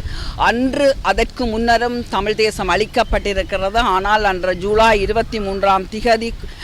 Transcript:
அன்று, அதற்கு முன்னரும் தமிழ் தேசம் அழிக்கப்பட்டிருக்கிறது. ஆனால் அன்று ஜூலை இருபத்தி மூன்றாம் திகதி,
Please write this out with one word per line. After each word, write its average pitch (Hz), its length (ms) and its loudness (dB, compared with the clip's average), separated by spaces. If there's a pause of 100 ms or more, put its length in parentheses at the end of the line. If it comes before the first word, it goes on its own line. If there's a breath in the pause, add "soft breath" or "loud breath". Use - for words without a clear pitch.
(360 loud breath)
அன்று, 254 680 2
அதற்கு 226 440 -2
முன்னரும் 233 640 0
தமிழ் 214 260 -2
தேசம் 214 340 0
அழிக்கப்பட்டிருக்கிறது. 196 1080 0
ஆனால் 208 460 2
அன்று 185 320 0
ஜூலை 208 460 4
இருபத்தி 220 380 -2
மூன்றாம் 196 440 0
திகதி, 226 480 0 (320 loud breath)